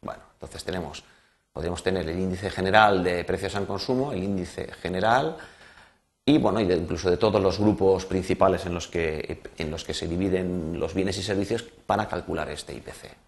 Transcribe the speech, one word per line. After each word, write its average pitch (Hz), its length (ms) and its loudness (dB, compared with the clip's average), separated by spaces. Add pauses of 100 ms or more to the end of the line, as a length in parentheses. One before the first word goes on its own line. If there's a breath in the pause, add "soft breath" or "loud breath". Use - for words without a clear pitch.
Bueno, - 200 -10 (120)
entonces - 280 -14
tenemos, 85 400 -8 (500 soft breath)
podríamos 85 300 -4
tener 92 260 0
el 82 80 -4
índice 92 340 -2
general 95 520 4
de 90 220 0
precios 92 320 -4
al 98 100 -2
consumo, 127 460 -2
el 92 100 -4
índice 95 520 -4
general, 110 640 0 (880 loud breath)
y 147 140 6
bueno, 104 220 2
y 104 60 2
de, 90 100 4
incluso 87 340 0
de 90 60 4
todos 104 260 4
los 92 160 2
grupos 95 460 4
principales 92 600 2
en 87 80 -4
los 85 120 -6
que, 80 560 -4 (140)
en 80 140 -4
los 80 120 -8
que - 120 -6
se - 120 -6
dividen 90 720 -2
los 82 160 -4
bienes 95 240 0
y 95 40 -6
servicios 101 400 -2
para - 440 -2
calcular 82 440 -6
este 76 240 -10
I - 60 -12
P - 120 -16
C. - 180 -18 (180)